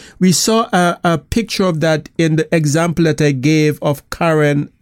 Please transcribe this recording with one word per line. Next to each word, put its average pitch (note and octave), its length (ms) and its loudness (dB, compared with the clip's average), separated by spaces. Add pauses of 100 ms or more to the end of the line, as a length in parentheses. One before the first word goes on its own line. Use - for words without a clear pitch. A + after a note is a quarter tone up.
(180)
we F3+ 140 4
saw A3+ 380 0
a, F3 320 0
a E3+ 140 0
picture - 480 -4
of E3 160 -2
that D#3 380 -2
in D#3+ 180 2
the D#3+ 180 -2
example E3 500 0
that D#3 180 0
I D3 100 2
gave D3+ 500 0
of - 280 -4
Karen D3 600 0 (120)